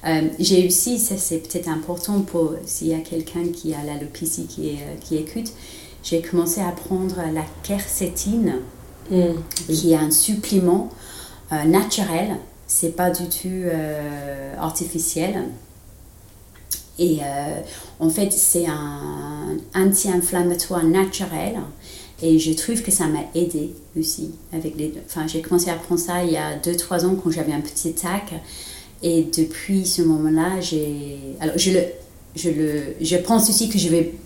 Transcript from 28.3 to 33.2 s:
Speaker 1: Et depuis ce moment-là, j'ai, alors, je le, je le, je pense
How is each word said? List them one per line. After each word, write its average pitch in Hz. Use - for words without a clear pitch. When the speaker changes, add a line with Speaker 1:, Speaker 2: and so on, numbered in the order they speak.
Speaker 1:
Et 165
depuis 180
ce 180
moment-là, 160
j'ai, 147
alors, 156
je 185
le, 185
je 170
le, 151
je 160
pense 220